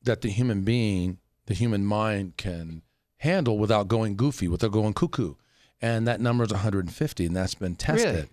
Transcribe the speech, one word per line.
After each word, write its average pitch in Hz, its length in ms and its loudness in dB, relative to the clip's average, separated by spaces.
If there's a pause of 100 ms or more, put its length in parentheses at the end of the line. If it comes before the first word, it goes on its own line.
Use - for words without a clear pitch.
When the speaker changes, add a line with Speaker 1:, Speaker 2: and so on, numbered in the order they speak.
Speaker 1:
that 117 180 0
the 117 80 -2
human 107 320 0
being, 98 560 0 (300)
the 104 60 -2
human 101 320 2
mind 104 520 -2
can 82 440 -8 (360)
handle 147 400 2
without 104 320 2
going 110 260 0
goofy, 120 320 0
without 87 240 0
going 107 220 2
cuckoo. 110 400 -2 (480)
And 113 260 0
that 113 120 0
number 120 240 2
is 107 80 -2
a 98 60 -2
hundred 98 280 0
and 85 80 -8
fifty, 147 340 -2
and 85 80 -2
that's 92 180 -2
been 90 220 -4
tested. 190 400 2
Speaker 2:
Really? 76 180 -4